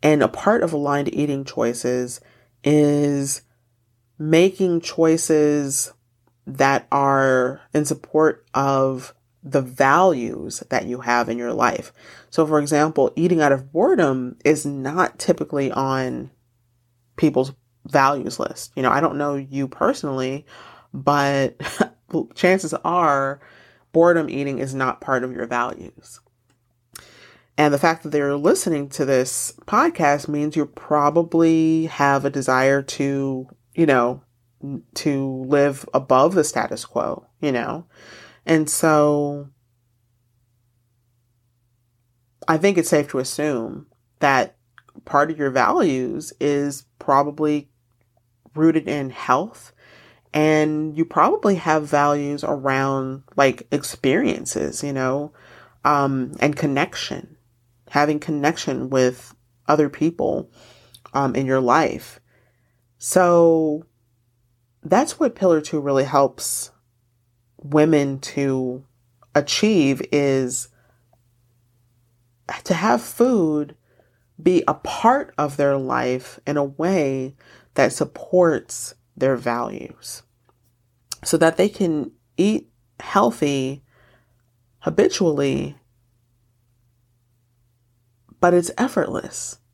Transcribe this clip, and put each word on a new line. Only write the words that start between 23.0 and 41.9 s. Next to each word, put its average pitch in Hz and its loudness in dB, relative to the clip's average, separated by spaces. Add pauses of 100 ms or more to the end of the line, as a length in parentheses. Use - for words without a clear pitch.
boredom 170 4
eating 139 -4
is 135 -6
not 131 -2
part 131 0
of 127 -8
your 120 -8
values. - -8 (1400)
And 147 4
the 139 0
fact 165 0
that 151 -10
they're 143 0
listening 156 0
to 139 -4
this 131 -2 (120)
podcast 170 0
means 147 -4
you 151 0
probably 160 2
have 139 0
a 139 0
desire 135 2
to, 139 -4 (260)
you 170 2
know, 131 2 (400)
n-, 139 -10 (120)
to 135 -4
live 143 2
above 135 2
the 170 4
status - -4
quo, - -6 (140)
you 147 -2
know? 127 -6 (600)
And 156 2
so 147 0 (3000)